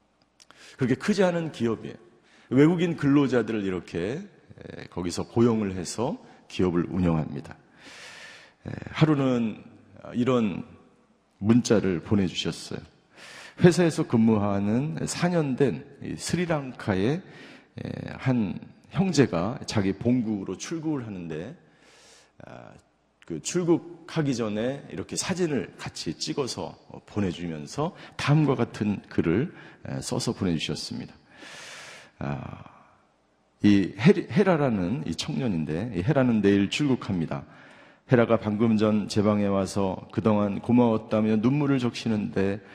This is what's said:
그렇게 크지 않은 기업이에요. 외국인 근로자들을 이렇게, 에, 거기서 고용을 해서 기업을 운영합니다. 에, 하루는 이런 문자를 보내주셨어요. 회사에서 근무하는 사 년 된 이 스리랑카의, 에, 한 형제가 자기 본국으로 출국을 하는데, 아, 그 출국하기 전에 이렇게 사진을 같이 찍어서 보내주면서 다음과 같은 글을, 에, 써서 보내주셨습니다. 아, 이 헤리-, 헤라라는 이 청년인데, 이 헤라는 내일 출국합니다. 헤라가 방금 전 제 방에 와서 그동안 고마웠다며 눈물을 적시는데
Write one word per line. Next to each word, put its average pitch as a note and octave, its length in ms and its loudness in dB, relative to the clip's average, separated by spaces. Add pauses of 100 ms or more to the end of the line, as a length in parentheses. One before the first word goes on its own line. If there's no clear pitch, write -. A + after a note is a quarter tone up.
(800)
그렇게 B2+ 160 2
크지 G3+ 300 0
않은 E3+ 280 0
기업이에요. - 420 -4 (540)
외국인 E3 480 4
근로자들을 A#2+ 680 2
이렇게, F#2 580 -4 (560)
에, - 80 -16
거기서 F2+ 420 -6
고용을 A2 460 2
해서 A2 440 -6 (300)
기업을 F2 400 0
운영합니다. D#2+ 680 -2 (1080)
에, - 40 -8 (200)
하루는 C3 720 2 (520)
이런 A2+ 500 0 (760)
문자를 G2+ 600 4
보내주셨어요. - 800 -2 (800)
회사에서 E3 460 4
근무하는 A2+ 1000 2
사 - 220 -2
년 D3+ 280 0
된 A#2+ 280 0 (180)
이 D#2 140 -8
스리랑카의, C#3+ 1040 -2 (640)
에, - 60 -8 (260)
한 A#2 420 0 (320)
형제가 C3+ 760 2
자기 G2 260 0
본국으로 G#2+ 640 -2
출국을 D3+ 500 -6
하는데, F2+ 500 -10 (880)
아, A#2+ 260 -20 (540)
그 D#2+ 140 -8
출국하기 D#3+ 960 -2
전에 A#2 540 -4
이렇게 F2 260 -10
사진을 D#3+ 600 -4
같이 - 400 -8
찍어서 E2+ 580 -6 (300)
보내주면서 F2 880 -4 (200)
다음과 C#3+ 380 4
같은 A2 540 -2
글을, F#2 460 0 (340)
에, C2+ 120 -6
써서 - 320 -4
보내주셨습니다. D#2 840 -4 (1040)
아, C#2 460 -10 (960)
이 G2+ 360 6
헤리-, D#3+ 320 4
헤라라는 C3+ 760 2
이 D#2+ 80 -4
청년인데, G#2 840 -4
이 F2 60 -2
헤라는 B2+ 400 2
내일 G2+ 280 6
출국합니다. G2+ 720 -2 (680)
헤라가 A#2 260 6
방금 A2 380 2
전 G#2+ 320 2
제 G#2+ 140 0
방에 G#2 240 2
와서 G2 640 -2
그동안 G#2 480 0
고마웠다며 A2 760 2
눈물을 C#3 420 2
적시는데 G#2+ 840 -2 (140)